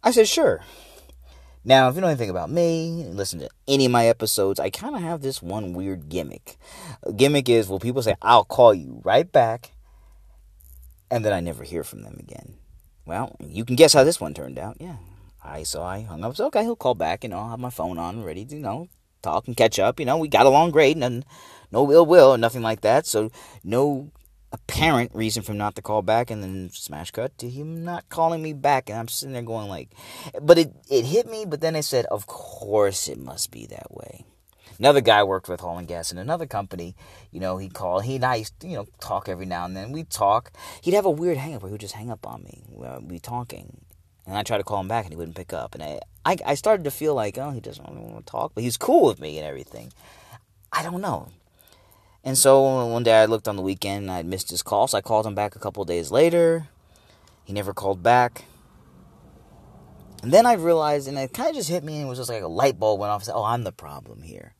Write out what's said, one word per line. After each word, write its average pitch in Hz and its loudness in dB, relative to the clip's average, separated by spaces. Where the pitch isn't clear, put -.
I 254 2
said, 226 6
"Sure." 165 2
Now, 131 6
if 127 -2
you 180 -4
know 185 0
anything 120 -2
about 87 -6
me, 165 -2
listen 92 -6
to 67 -12
any 139 4
of 123 2
my 120 4
episodes, 107 0
I 95 -2
kinda 254 -8
have 170 -6
this 135 -8
one 98 -8
weird 90 -8
gimmick. 76 -10
A - -6
gimmick 135 4
is, 113 4
well, 98 -4
people 123 -4
say, 107 0
"I'll 113 8
call 117 8
you 65 -6
right 131 2
back," 117 2
and 117 -2
then 104 2
I 92 0
never 80 -8
hear 80 -8
from 52 -14
them 53 -18
again. - -20
Well, 92 -8
you - -10
can 123 -2
guess 147 10
how 139 8
this 160 2
one 76 -10
turned 67 -12
out. 92 -12
Yeah. 160 -14
I, 73 -14
so 80 -8
I 95 -8
hung 90 -12
up. 120 -8
So, 226 -2
okay, 220 0
he'll 233 -4
call 127 -2
back, 85 -4
you 120 -8
know, 90 -8
I'll 110 -10
have 117 -12
my 123 -8
phone 87 -8
on, 92 -8
ready 87 -10
to, 143 -16
you 151 -14
know, 151 -8
talk 85 -4
and 120 -8
catch 113 4
up. 101 2
You 151 -4
know, 135 0
we 160 -4
got 131 8
along 156 6
great, 151 6
and 123 -4
no 139 4
ill 165 10
will 151 12
or 123 4
nothing 117 0
like 110 -2
that. 123 4
So 110 0
no 139 0
apparent 143 0
reason 110 -4
for - -10
him 104 -6
not 104 -4
to 107 -12
call 107 -2
back, 113 0
and 107 -8
then 95 -10
smash 76 -12
cut 120 -8
to 120 -12
him 156 -12
not 175 -10
calling 165 -2
me 156 -8
back, 139 0
and 104 -8
I'm 113 -8
sitting 139 -10
there 120 -8
going 113 -10
like, 78 -12
but 160 6
it, 165 0
it 127 2
hit 226 0
me, 220 -10
but 151 -8
then 160 -2
I 151 -4
said, 127 -2
"Of 101 -6
course 101 -2
it 65 -12
must 64 -10
be 55 -18
that 50 -18
way." - -20
Another 139 6
guy 110 6
I 104 6
worked 95 -2
with 90 -8
hauling 87 -10
gas 82 -10
in 87 -12
another 156 -6
company, 95 -10
you - -14
know, 92 -6
he 95 -12
called, 92 -4
he 131 -6
and 127 -4
I 127 0
used 110 -10
to, 170 -18
you 180 -10
know, 101 -10
talk 98 -8
every 92 -8
now 87 -8
and 90 -10
then. 104 -12
We'd 156 -12
talk. 107 0
He'd 175 0
have 202 2
a 196 4
weird 160 -2
hang 143 -10
up 101 -14
where 95 -14
he 101 -10
would 107 -12
just 101 -14
hang 113 -12
up 104 -14
on 57 -16
me. - -20
Uh, 64 -14
we'd 57 -18
be 87 -14
talking, 120 -14
and 95 -8
I 104 -4
tried 110 -2
to 95 -6
call 101 -4
him 95 -8
back, 113 -2
and 80 -16
he 78 -14
wouldn't 82 -12
pick 92 -14
up. 65 -10
And 76 -14
I, 73 -10
I, 185 0
I 143 0
started 208 0
to 143 -4
feel 151 -2
like, 107 -4
"Oh, 139 -10
he 127 -10
doesn't - -18
really 57 -18
wanna 55 -18
talk," - -8
but 113 -8
he's 120 -4
cool 269 4
with 113 2
me 76 -10
and 76 -10
everything. 65 -14
I 160 -4
don't 175 -8
know. 156 -6
And 131 -2
so 135 6
one 117 -2
day 113 8
I 110 8
looked 110 -2
on 104 -4
the 95 -8
weekend, 98 -4
and 95 -8
I'd 90 -6
missed 92 -8
his 87 -8
call, 104 2
so 117 -2
I 101 -2
called 110 0
him 107 -6
back 104 -4
a 101 -20
couple 98 -6
days 85 -4
later. 165 2
He 98 -12
never 101 -6
called 98 -4
back. 120 2
And 120 -2
then 226 10
I 240 6
realized, 156 0
and 139 -8
it 135 -6
kinda 311 -2
just 208 -6
hit 170 -4
me, 151 -10
and 147 -8
it - -8
was 123 -10
just 123 -8
like 110 -8
a 85 -8
light 113 0
bulb 107 0
went 104 -4
off. 104 -4
I 104 -14
said, 113 -8
"Oh, 110 -2
I'm 117 -2
the 95 -8
problem 64 -18
here. 52 -20